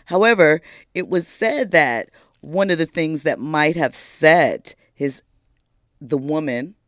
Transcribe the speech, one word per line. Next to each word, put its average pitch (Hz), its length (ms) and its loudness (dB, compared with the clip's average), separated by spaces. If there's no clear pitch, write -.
However, 180 540 4
it 185 140 -8
was 175 180 -2
said 240 460 -4
that 127 380 0
one 190 300 -2
of 170 80 0
the 160 80 -2
things 156 380 -6
that 147 160 -2
might 151 360 0
have 147 200 -2
set - 800 2
his, 139 280 -8
the 143 180 -4
woman 143 560 -6